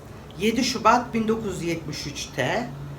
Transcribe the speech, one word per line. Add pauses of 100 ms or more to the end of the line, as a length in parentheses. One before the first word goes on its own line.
(380)
yedi
Şubat
bin
dokuz
yüz
yetmiş
üçte (300)